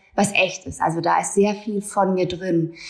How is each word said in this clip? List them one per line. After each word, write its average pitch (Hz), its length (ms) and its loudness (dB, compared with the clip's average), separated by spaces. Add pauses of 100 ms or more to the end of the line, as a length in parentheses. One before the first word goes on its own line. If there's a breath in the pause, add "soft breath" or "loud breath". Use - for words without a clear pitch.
(140 soft breath)
was 202 180 2
echt - 340 0
ist. - 140 -10
Also 165 200 0
da 170 200 2
ist - 140 -4
sehr 202 220 4
viel 208 260 -4
von 190 320 0
mir 180 140 0
drin. 170 460 -2 (160 loud breath)